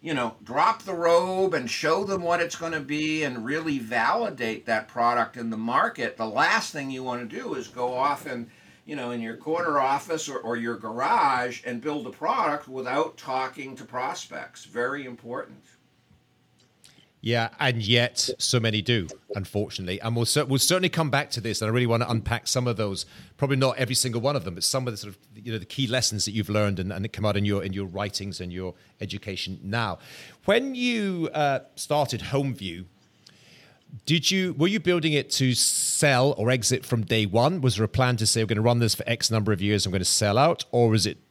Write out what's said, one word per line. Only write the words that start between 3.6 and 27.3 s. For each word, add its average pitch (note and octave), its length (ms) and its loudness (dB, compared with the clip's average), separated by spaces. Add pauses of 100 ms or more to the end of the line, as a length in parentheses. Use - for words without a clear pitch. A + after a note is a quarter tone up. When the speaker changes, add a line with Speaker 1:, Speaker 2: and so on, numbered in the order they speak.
Speaker 1:
validate A#2+ 840 -2
that A2 220 0
product A#2+ 500 2
in A#2 120 -6
the A2 80 -6
market. B2 600 -2
The - 100 -4
last F3 460 0
thing C#3 180 -6
you C3 120 -8
wanna B2 220 -4
do - 280 -8
is B2 160 -8
go B2+ 240 -4
off C#3 320 0
and, A#2+ 240 -8 (360)
you D3 100 -10
know, B2 160 -6
in A#2 100 -4
your A2+ 160 -8
corner D#3+ 420 0
office C#3 480 0
or, C#3 120 -6
or A#2 180 -4
your A#2 180 -4
garage B2 920 0
and A#2+ 160 -6
build D3 260 -4
a - 40 -10
product - 560 0
without C3 500 -2
talking C3 600 -6
to B2 80 -14
prospects. A#2+ 800 -8
Very C3+ 400 -4
important. A#2+ 580 -12 (1600)
Speaker 2:
Yeah, A#2 280 0 (100)
and B2 220 2
yet A#2+ 560 4
so - 220 2
many G#2+ 240 2
do, A2 240 2 (260)
unfortunately. G2 680 -4
And A2+ 160 -2
we'll A#2 120 0
cer-, D3 180 2
we'll C3+ 140 2
certainly F3+ 300 2
come D#3+ 200 0
back C#3+ 220 0
to A#2 100 -6
this, G#2+ 180 -2
and A2 80 0
I A2 60 2
really B2 140 4
want A#2 160 2
to - 80 -2
unpack A#2 340 -2
some B2 220 0
of A2+ 100 -2
those, G2+ 300 -4 (280)
probably C#3 220 0
not C3 220 2
every B2+ 160 0
single A#2 260 0
one C#3 140 0
of A#2+ 80 -2
them, F2+ 100 -6
but F#2 100 -8
some B2+ 220 0
of A#2+ 80 -4
the G2+ 40 -10
sort G2+ 180 -14
of, - 40 -20 (240)
you A#2+ 80 -8
know, A2+ 60 -4
the G#2+ 80 -6
key C#3 220 -2
lessons A2+ 380 0
that G2+ 80 -6
you've G#2 160 0
learned G#2 280 2
and, F#2+ 160 -4
and F#2+ 100 -6
that F#2+ 100 -6
come G#2+ 120 -4
out G#2 100 2